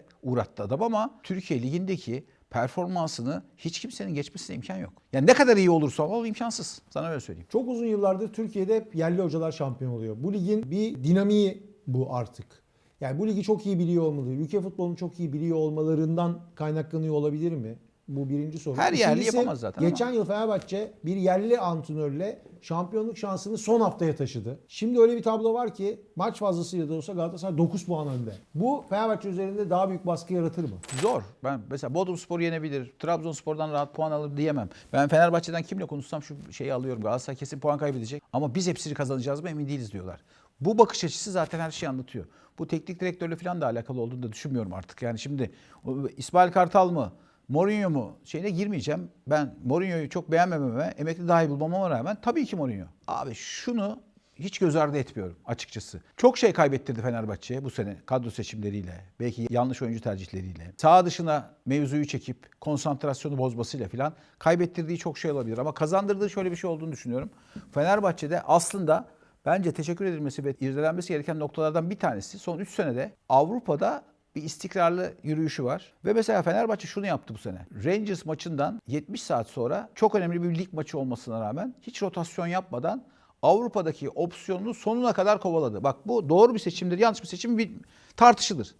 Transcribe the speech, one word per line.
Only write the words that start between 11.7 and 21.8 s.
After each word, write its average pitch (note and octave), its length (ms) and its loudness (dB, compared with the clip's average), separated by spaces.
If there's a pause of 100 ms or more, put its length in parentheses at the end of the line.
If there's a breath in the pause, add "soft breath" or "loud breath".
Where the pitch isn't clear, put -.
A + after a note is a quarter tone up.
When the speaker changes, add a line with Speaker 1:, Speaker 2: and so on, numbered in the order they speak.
Speaker 2:
bu C3 280 -2
artık. - 320 -6 (540)
Yani C#3 180 -4
bu G#3+ 100 0
ligi G3+ 140 0
çok G#3 240 0
iyi G3 120 0
biliyor E3+ 260 4
olmalı, C#3+ 260 0
ülke D3 300 -2
futbolunu F3 360 -4
çok F3 240 -8
iyi E3 120 -2
biliyor D#3+ 240 0
olmalarından D#3+ 840 0 (140)
kaynaklanıyor D#3 600 -2
olabilir D3+ 380 0
mi? A#2+ 260 -6 (300)
Bu C#3 200 -4
birinci D3 300 -4
soru. C#3 180 -4
Speaker 1:
Her - 160 4
yerli G3+ 200 6
Speaker 2:
İkincisi, A3+ 240 2
Speaker 1:
yapamaz A3+ 240 0
zaten G#2+ 220 -4
ama. E3+ 60 6
Speaker 2:
geçen A#3+ 220 0
yıl A3+ 140 2
Fenerbahçe G#3 680 -2 (120)
bir F3+ 120 -2
yerli G3 420 4
antrenörle D#3+ 840 -2 (180)